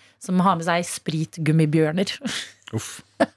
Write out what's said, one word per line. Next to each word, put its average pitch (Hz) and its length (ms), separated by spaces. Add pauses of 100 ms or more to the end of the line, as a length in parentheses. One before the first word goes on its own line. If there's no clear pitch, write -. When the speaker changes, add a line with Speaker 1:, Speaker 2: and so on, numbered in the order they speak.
(220)
Speaker 1:
som 185 180
har 180 160
med 165 80
seg 170 240
spritgummibjørner. 156 1300 (280)
<laughs> - 340
Speaker 2:
Uff. - 240 (340)